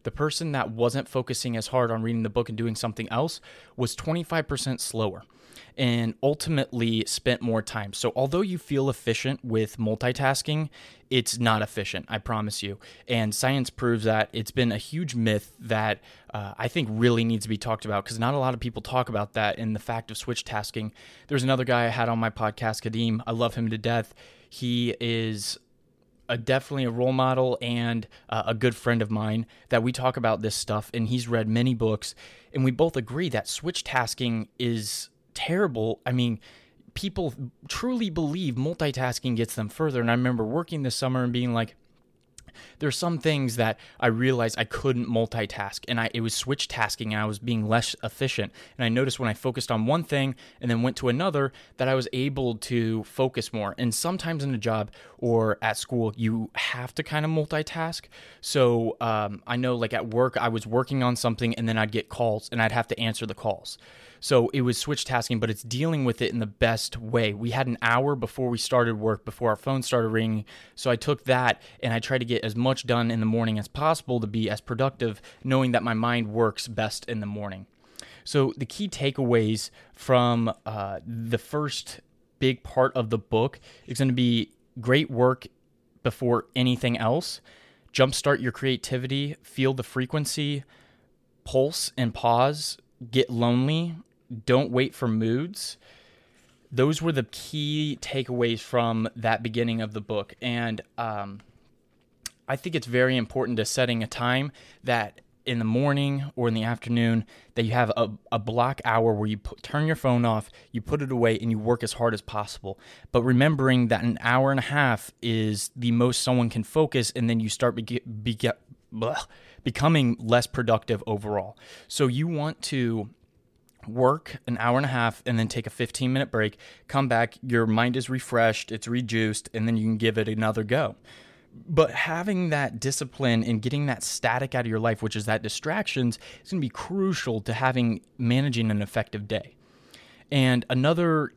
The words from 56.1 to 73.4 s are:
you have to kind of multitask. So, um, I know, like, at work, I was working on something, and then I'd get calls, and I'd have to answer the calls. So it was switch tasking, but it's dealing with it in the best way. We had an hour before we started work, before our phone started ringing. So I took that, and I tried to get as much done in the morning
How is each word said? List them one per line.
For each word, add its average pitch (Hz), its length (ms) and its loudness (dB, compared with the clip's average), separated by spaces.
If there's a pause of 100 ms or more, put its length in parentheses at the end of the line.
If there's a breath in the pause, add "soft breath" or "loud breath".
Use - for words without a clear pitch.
you 113 380 0
have - 400 -6
to 151 80 -4
kind 151 200 -4
of 156 80 -2
multitask. 160 760 -4 (360 loud breath)
So, 120 580 2
um, 107 480 -2
I 120 80 -2
know, 123 200 0
like, 117 180 -2
at 117 140 -2
work, 120 280 2
I 120 140 2
was 113 180 -2
working 127 340 2
on 123 140 2
something, 117 380 0
and 113 160 0
then 110 80 0
I'd 107 140 2
get 113 180 -2
calls, 110 420 -2
and 117 100 0
I'd 110 120 4
have 117 140 0
to 113 120 -4
answer 113 260 -2
the 110 100 -4
calls. - 420 -4 (440 loud breath)
So 123 280 4
it 135 120 0
was 123 160 2
switch - 280 -4
tasking, 120 340 0
but 110 100 0
it's 107 140 -6
dealing 139 400 -2
with 120 180 0
it 120 120 0
in 120 60 -2
the 110 60 -2
best 113 520 0
way. 110 360 0
We 113 180 -4
had 131 160 0
an 117 140 -2
hour 127 360 4
before 120 320 -4
we 120 80 0
started 117 380 2
work, 107 280 0
before 113 260 -2
our 107 60 4
phone 135 260 -2
started 117 280 2
ringing. 110 340 0 (320 loud breath)
So - 160 0
I 117 60 2
took - 260 -2
that, 127 380 4 (200 loud breath)
and 117 120 0
I 117 60 0
tried 131 180 0
to 123 80 -4
get 117 180 0
as 107 100 -4
much 127 320 0
done 117 260 2
in 113 100 0
the 110 40 2
morning 110 320 2